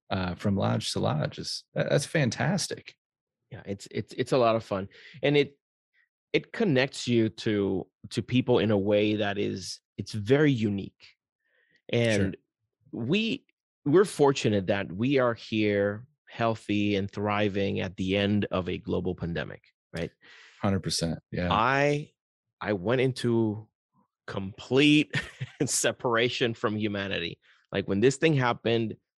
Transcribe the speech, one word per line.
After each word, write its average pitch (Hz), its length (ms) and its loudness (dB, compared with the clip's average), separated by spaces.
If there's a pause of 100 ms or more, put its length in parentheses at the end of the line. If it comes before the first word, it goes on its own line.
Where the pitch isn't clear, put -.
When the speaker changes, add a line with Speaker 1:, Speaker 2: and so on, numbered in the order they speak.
Speaker 1:
uh, 90 260 -2
from 101 200 -2
lodge 110 380 -2
to 95 60 -2
lodge 120 400 -2
is, - 340 -10
that, - 160 -4
that's 147 160 2
fantastic. 147 880 -2 (580)
Speaker 2:
Yeah, - 140 -16
it's, 101 260 -10
it's, - 220 -8
it's - 180 -4
a 147 60 2
lot 117 180 4
of 110 80 -2
fun. 98 240 -6 (360)
And 143 120 4
it, 143 220 2 (720)
it - 220 -2
connects 139 540 0
you 117 220 4
to, 101 560 -2 (260)
to 120 100 -2
people 120 380 2
in 104 120 2
a 104 60 4
way 104 380 2
that 101 220 -2
is, 101 440 -6 (160)
it's - 160 -10
very 135 380 4
unique. 107 640 -4 (760)
Speaker 1:
Sure. 117 100 2
Speaker 2:
And 104 360 2 (560)
we, 175 500 -2 (420)
we're 175 200 6
fortunate 123 640 2
that 98 220 -2
we 123 300 0
are 123 140 2
here 104 720 0 (240)
healthy 104 640 0
and 98 160 -2
thriving 101 720 -2
at 95 160 -8
the 95 180 0
end 101 360 2
of 90 180 -2
a 90 80 -6
global 92 380 -4
pandemic, 78 480 -8 (300)
right? 85 180 -6 (500)
Speaker 1:
Hundred 98 200 0
percent, 82 380 -4 (120)
yeah. 87 200 -4
Speaker 2:
I, 139 580 2 (500)
I 104 140 -2
went 104 260 0
into 117 680 0 (580)
complete 139 880 2 (280)
<laughs> - 240 -4
separation 120 880 0
from 107 240 -2
humanity. 98 640 -4 (320)
Like, 98 160 -4
when 98 120 0
this 127 180 4
thing 160 160 2
happened, 117 640 0 (240)